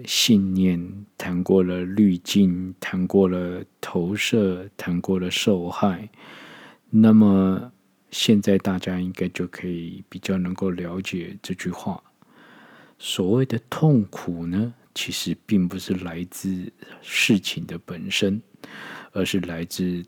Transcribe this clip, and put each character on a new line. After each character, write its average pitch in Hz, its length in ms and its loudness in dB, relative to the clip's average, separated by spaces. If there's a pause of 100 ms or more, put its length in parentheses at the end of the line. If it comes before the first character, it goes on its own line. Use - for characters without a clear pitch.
信 98 480 4
念， 92 520 0 (120)
谈 90 260 -4
过 95 200 4
了 90 200 -2
滤 95 360 4
镜， 92 600 2
谈 90 280 -2
过 98 200 6
了 90 380 -4 (160)
投 92 340 -2
射， 98 640 0
谈 87 240 -4
过 95 180 0
了 90 120 -6
受 90 360 0
害， 95 400 -2 (840)
那 110 200 8
么 98 600 6 (380)
现 - 280 4
在 98 200 4
大 95 180 -2
家 90 240 -4
应 90 100 -4
该 90 180 -4
就 87 180 -8
可 - 200 -10
以 87 400 -8
比 95 120 -14
较 95 180 -2
能 90 160 -2
够 95 160 -2
了 87 320 -6
解 90 400 -8
这 92 140 -8
句 - 160 -6
话。 - 300 -8 (1000)
所 95 320 -2
谓 131 160 4
的 113 200 -2
痛 139 380 4
苦 85 400 -10
呢， 101 260 -2 (220)
其 - 180 -8
实 - 240 -4 (120)
并 92 200 2
不 92 100 -6
是 95 180 -4
来 90 340 -8
自 92 420 -8 (300)
事 - 380 2
情 - 260 -8
的 85 140 -10
本 92 320 -10
身， 101 280 0 (720)
而 95 140 -2
是 95 140 0
来 85 260 -6
自 90 420 -4